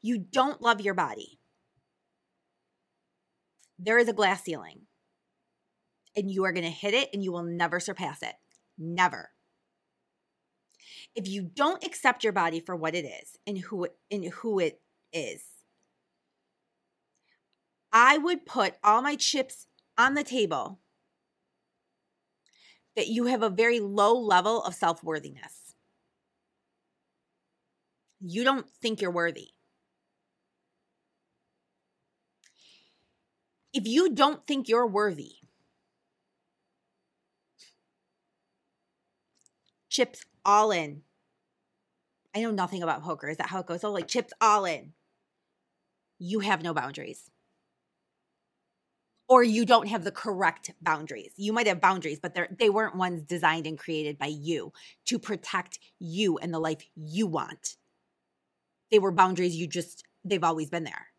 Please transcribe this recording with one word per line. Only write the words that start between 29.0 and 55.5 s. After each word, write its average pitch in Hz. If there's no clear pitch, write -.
you're 185
worthy. 170
If 214
you 302
don't 285
think 269
you're 233
worthy, 202
chips -
all 208
in. 151
I 214
know 226
nothing 185
about 151
poker. 151
Is 156
that 165
how 185
it 180
goes? 170
So, 214
like, 180
chips -
all 208
in. 151
You 190
have 196
no 170
boundaries. 139
Or 254
you 226
don't 214
have 202
the 196
correct 185
boundaries. 151
You 208
might 226
have 185
boundaries, 160
but -
they're, 175
they 226
weren't 202
ones 175
designed 160
and 156
created 151
by 143
you 151
to 240
protect -